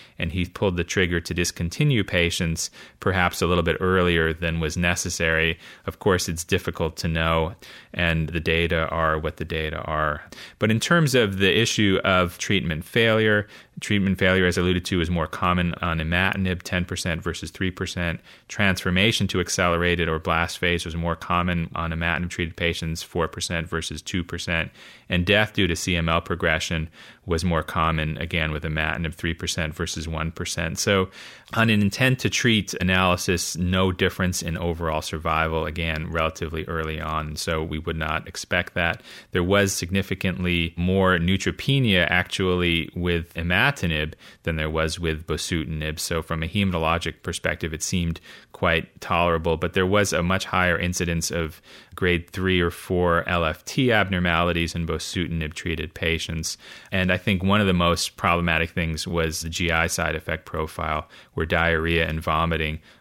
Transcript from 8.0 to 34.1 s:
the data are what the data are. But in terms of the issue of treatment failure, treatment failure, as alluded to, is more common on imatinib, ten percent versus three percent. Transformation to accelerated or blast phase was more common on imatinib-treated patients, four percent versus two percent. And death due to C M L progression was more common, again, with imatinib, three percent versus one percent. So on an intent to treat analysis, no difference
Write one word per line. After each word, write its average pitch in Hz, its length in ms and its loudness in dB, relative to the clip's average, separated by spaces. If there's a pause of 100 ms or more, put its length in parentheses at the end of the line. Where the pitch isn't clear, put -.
the 82 100 -4
data 82 500 2
are 80 280 0
what 78 200 -4
the - 80 -6
data 78 360 -6
are. 76 420 -2 (360)
But 110 120 2
in 110 80 2
terms 156 360 4
of 101 240 4
the 98 200 4
issue 104 460 2
of 90 320 4
treatment 82 480 -2
failure, 110 600 2 (320)
treatment 98 400 0
failure, 92 260 4
as 90 120 2
alluded 87 280 2
to, 92 160 0
is 80 80 0
more 82 180 0
common 87 540 0
on 85 160 0
imatinib, 90 640 0
ten 90 240 -2
percent 85 380 -4
versus - 260 -6
three 92 220 -2
percent. 87 500 -4 (260)
Transformation 98 800 2
to 92 120 0
accelerated 87 680 2
or 80 120 0
blast 82 400 0
phase 87 260 0
was 82 100 -8
more 85 200 -2
common 87 580 -2
on 82 180 -4
imatinib-treated 82 640 -2
patients, 82 460 -2
four 82 260 -2
percent 85 400 -6
versus 80 360 -6
two 90 200 -4
percent. 82 460 -2 (400)
And 87 160 2
death 104 280 4
due 98 120 2
to 82 100 2
C 90 200 0
M 82 120 0
L 82 140 2
progression 82 680 -2 (360)
was 82 180 0
more 85 200 2
common, 78 540 0
again, 80 340 -2
with 76 120 -4
imatinib, 78 520 -2
three 82 180 -4
percent 82 400 -4
versus 80 340 -6
one 80 240 -4
percent. 85 460 -6
So 95 320 2 (460)
on 113 140 4
an 107 120 4
intent 127 380 2
to 104 100 0
treat 110 460 2
analysis, 92 800 2
no 92 340 2
difference 90 520 0